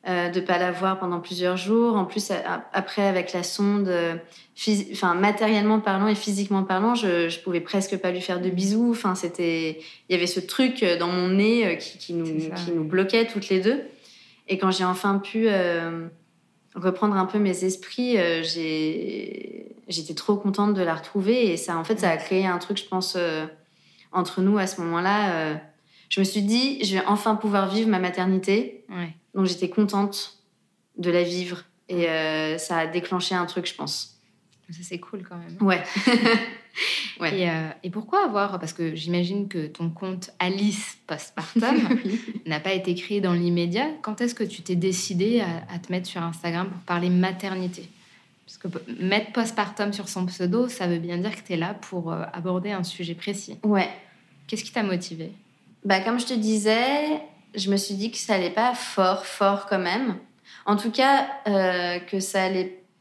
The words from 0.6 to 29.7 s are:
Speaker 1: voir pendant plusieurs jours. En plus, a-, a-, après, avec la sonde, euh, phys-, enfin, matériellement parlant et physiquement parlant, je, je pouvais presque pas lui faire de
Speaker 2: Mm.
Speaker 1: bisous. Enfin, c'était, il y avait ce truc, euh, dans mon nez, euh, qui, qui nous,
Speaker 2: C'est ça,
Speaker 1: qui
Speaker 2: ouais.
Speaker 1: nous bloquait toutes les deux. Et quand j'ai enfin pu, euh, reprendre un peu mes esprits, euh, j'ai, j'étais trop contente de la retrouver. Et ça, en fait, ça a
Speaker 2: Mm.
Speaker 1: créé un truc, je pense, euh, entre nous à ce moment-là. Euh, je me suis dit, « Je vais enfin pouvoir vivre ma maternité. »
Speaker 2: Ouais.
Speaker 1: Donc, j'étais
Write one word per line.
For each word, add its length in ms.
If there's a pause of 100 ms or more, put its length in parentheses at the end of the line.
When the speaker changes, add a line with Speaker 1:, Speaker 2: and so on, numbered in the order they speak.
Speaker 1:
voir 260
pendant 220
plusieurs 360
jours. 400
En 80
plus, 260
a-, 60
a-, 360
après, 340
avec 260
la 120
sonde, 440
euh, 260 (420)
phys-, 360
enfin, 220
matériellement 680
parlant 280
et 80
physiquement 480
parlant, 300
je, 340
je 120
pouvais 200
presque 380
pas 140
lui 80
faire 200
de 80
Speaker 2:
Mm. 60
Speaker 1:
bisous. 380
Enfin, 240
c'était, 640 (280)
il 40
y 40
avait 120
ce 120
truc, 440
euh, 120
dans 120
mon 220
nez, 360
euh, 80
qui, 240
qui 160
nous, 120
Speaker 2:
C'est 220
ça, 60
Speaker 1:
qui 160
Speaker 2:
ouais. 60
Speaker 1:
nous 80
bloquait 420
toutes 220
les 120
deux. 200 (680)
Et 100
quand 140
j'ai 120
enfin 340
pu, 280
euh, 600 (680)
reprendre 420
un 100
peu 120
mes 260
esprits, 540
euh, 240
j'ai, 1300 (100)
j'étais 280
trop 220
contente 380
de 80
la 120
retrouver. 580
Et 40
ça, 220
en 60
fait, 160
ça 100
a 60
Speaker 2:
Mm. 20
Speaker 1:
créé 280
un 120
truc, 200
je 100
pense, 280
euh, 300 (640)
entre 320
nous 160
à 80
ce 140
moment-là. 520
Euh, 220 (540)
je 100
me 60
suis 180
dit, « 420
Je 120
vais 100
enfin 300
pouvoir 320
vivre 200
ma 120
maternité. » 880
Speaker 2:
Ouais. 240 (200)
Speaker 1:
Donc, 120
j'étais 240